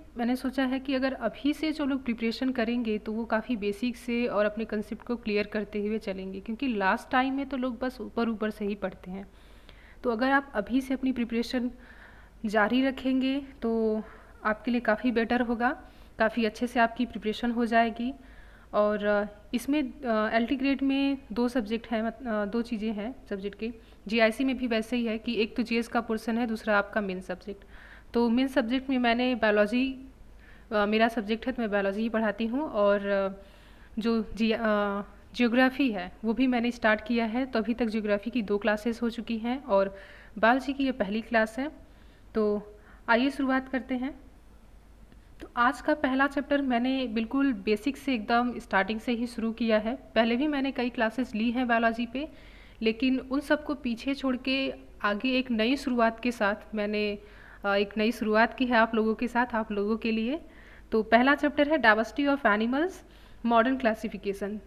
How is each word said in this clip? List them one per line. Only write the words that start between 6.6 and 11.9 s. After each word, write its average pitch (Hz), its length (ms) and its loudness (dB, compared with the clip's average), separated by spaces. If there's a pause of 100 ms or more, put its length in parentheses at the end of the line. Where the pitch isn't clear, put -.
last 202 420 0
time 269 240 2
में 277 140 -4
तो 285 80 -4
लोग 247 220 -2
बस 254 220 -6
ऊपर 220 280 -2
ऊपर 214 220 -2
से 214 140 -8
ही 202 100 -2
पढ़ते 185 360 -8
हैं। 196 160 -10 (760)
तो 247 80 0
अगर 233 200 0
आप 277 240 2
अभी 220 260 0
से 262 140 -4
अपनी 262 180 0
preparation 240 580 -2 (760)